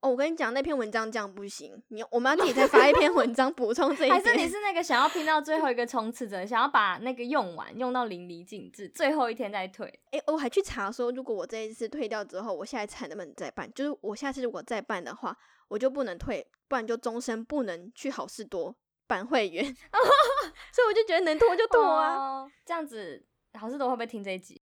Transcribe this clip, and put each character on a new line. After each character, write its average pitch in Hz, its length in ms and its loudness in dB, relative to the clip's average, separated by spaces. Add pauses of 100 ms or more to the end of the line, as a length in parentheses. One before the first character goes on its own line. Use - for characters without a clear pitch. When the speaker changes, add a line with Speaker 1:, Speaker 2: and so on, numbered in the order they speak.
Speaker 1:
哦， 269 80 2
我 247 60 4
跟 277 140 2
你 330 60 -2
讲， 247 180 -2
那 269 80 0
篇 294 160 0
文 214 140 -4
章 220 180 -2
这 226 80 -6
样 202 160 -6
不 202 140 -12
行， - 400 -14
你， 226 240 -10
我 240 80 2
们 254 100 2
要 302 60 4
自 370 100 4
己 285 80 2
再 269 140 6
发 277 220 10
一 294 40 8
篇 339 200 6
文 247 200 4
章 262 200 2
补 240 200 -2
充 311 220 2
这 302 100 0
一 262 40 4
点。 - 20 8
Speaker 2:
<laughs> 359 100 8
还 - 0 -
是 453 140 4
你 339 120 2
是 381 120 -4
那 415 140 -2
个 339 100 0
想 262 180 2
要 294 60 4
拼 302 180 -2
到 311 140 4
最 311 200 0
后 285 120 2
一 - 20 -2
个 240 140 -2
冲 226 240 -4
刺 240 160 -10
者， 190 180 -8
想 226 160 0
要 277 60 4
把 208 300 2
那 247 160 -6
个 240 100 -8
用 247 320 -2
完， - 220 -12
用 247 160 -2
到 254 120 0
淋 180 220 -10
漓 170 160 -16
尽 185 280 -16
致， 196 180 -14
最 294 240 0
后 254 180 0
一 - 20 -6
天 226 160 -6
再 196 180 -4
退？ - 340 -14 (100)
Speaker 1:
欸， 285 160 -4
我 311 100 2
还 285 120 -2
去 392 120 2
查 214 300 -4
说， 240 220 -2
如 262 100 -8
果 254 100 -4
我 190 140 -4
这 220 180 -8
一 220 80 -10
次 226 140 -8
退 254 220 -6
掉 226 140 -4
之 - 180 -10
后， 226 120 -6
我 170 120 -6
下 226 180 -6
一 208 40 -8
次 - 100 -14
还 233 100 -10
能 151 100 -12
不 180 60 -10
能 151 120 -14
再 151 160 -8
办？ 147 220 -10
就 269 120 -4
是 294 160 -4
我 208 120 -6
下 277 180 -6
次 269 100 -8
如 240 100 -2
果 165 120 -10
再 220 180 -6
办 202 200 -6
的 147 140 -10
话， 202 220 -8 (320)
我 214 100 -6
就 262 100 2
不 269 140 -2
能 196 140 -6
退， 196 280 -6 (220)
不 277 80 -2
然 226 100 -2
就 226 120 -2
终 233 220 -6
身 226 240 -6
不 285 200 -2
能 180 300 -8
去 - 160 -6
好 - 180 -8
事 - 160 -14
多 180 320 -6 (320)
办 196 180 -2
会 240 220 2
员。 170 160 -4
<laughs> 494 1120 2
所 494 100 4
以 453 40 4
我 415 60 2
就 440 100 4
觉 403 100 0
得 349 80 4
能 311 160 2
拖 403 180 6
就 453 120 2
拖 453 160 6
啊。 311 320 4
Speaker 2:
哦， 269 360 -6 (140)
这 339 80 -6
样 320 140 -4
子， 202 380 -12 (340)
好 220 100 -8
事 269 80 -6
多 262 120 0
会 254 60 0
不 233 40 -12
会 233 80 -4
听 220 160 -10
这 196 80 -6
一 185 80 -6
集？ - 280 -20